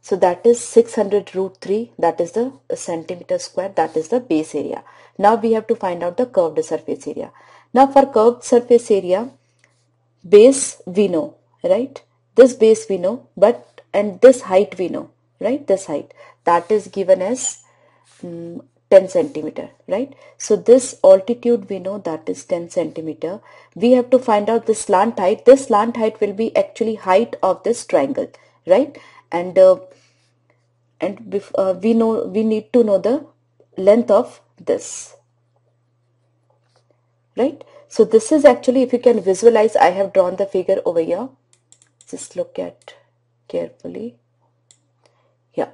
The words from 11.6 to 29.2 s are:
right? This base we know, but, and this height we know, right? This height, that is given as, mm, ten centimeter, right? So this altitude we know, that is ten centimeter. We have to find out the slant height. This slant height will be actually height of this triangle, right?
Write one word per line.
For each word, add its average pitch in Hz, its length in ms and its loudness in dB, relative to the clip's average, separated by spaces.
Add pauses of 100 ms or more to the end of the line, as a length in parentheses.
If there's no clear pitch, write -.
right? 214 400 -4 (340)
This 254 180 8
base 220 360 2
we 196 80 -4
know, 190 380 -6
but, - 460 0 (120)
and 202 280 -2
this 262 220 8
height 190 340 0
we 180 100 -6
know, - 220 -10 (320)
right? 254 260 -4
This 190 200 -2
height, - 260 -10 (320)
that 170 260 0
is 208 160 -2
given 185 340 0
as, 226 420 -6 (600)
mm, 170 400 -16 (260)
ten 190 200 6
centimeter, 156 600 -6 (180)
right? 233 260 -6 (220)
So - 180 0
this 247 480 2
altitude 208 680 2
we 196 100 -8
know, 190 180 -10
that 160 320 -10
is 180 160 -12
ten 170 240 -8
centimeter. 160 720 -8 (340)
We 226 160 2
have 247 200 2
to 254 80 4
find 214 300 0
out 226 180 -2
the 220 60 0
slant 208 460 0
height. 202 240 -2
This 269 220 6
slant 226 320 -2
height 220 240 -4
will 202 120 -4
be 214 220 -6
actually 214 400 -4
height 208 480 0
of 180 200 -2
this 226 220 -4
triangle, 139 460 -4 (340)
right? 226 320 0 (320)